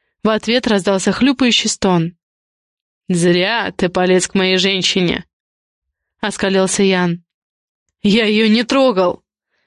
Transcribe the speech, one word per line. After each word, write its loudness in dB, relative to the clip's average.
В 2
ответ -2
раздался 0
хлюпающий 0
стон. -2
«Зря 0
ты -4
полез 0
к -10
моей 0
женщине», -2
оскалился -2
Ян. 0
«Я 2
ее 2
не 2
трогал!» 0